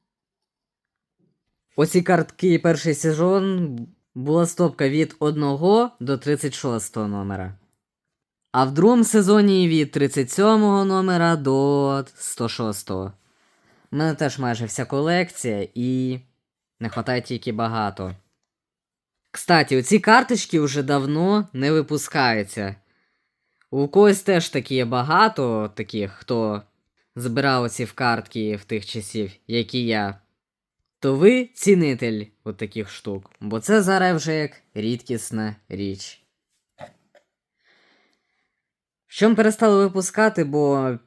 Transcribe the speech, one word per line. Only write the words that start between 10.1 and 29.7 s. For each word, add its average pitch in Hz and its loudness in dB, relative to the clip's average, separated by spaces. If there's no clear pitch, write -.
сьомого 208 4
номера 185 2
до 139 0
сто - -6
шостого. 98 -6
У 143 -4
мене 156 0
теж 143 -4
майже 120 -4
вся 120 -6
колекція 139 -2
і 127 -4
не 113 -8
хватає 123 -4
тільки 120 -8
багато. 107 -4
Кстати, 147 2
оці 196 2
карточки 220 2
вже 143 -2
давно 151 0
не 135 0
випускаються. 120 -2
У 139 0
когось 196 4
теж 180 0
такі 131 -4
є 127 0
багато, 127 0
таких, 104 -6
хто 107 -4
збирав 127 -2
оці 120 -6
в - -10
картки 110 -4
в 98 -14
тих 107 -8
часів, 104 -8
як 117 -4